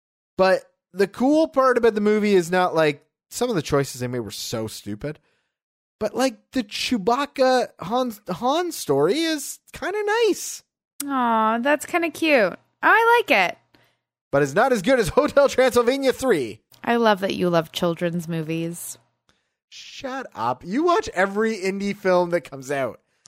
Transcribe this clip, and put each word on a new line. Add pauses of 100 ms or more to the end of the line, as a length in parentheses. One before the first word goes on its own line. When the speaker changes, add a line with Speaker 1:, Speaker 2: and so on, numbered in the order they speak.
(360)
Speaker 1:
But (300)
the
cool
part
about
the
movie
is
not,
like, (240)
some
of
the
choices
they
made
were
so
stupid. (800)
But,
like, (160)
the
Chewbacca (120)
Han, (140)
Han
story
is (140)
kinda (240)
nice. (420)
Speaker 2:
Aw,
that's
kinda
cute.
Oh, (260)
I
like (220)
it. (720)
Speaker 1:
But
it's
not
as
good
as
<laughs>
Hotel
Transylvania
three. (220)
Speaker 2:
I
love
that
you
love
children's
movies. (720)
Speaker 1:
Shut
up.
You
watch
every
indie
film
that
comes
out. (280)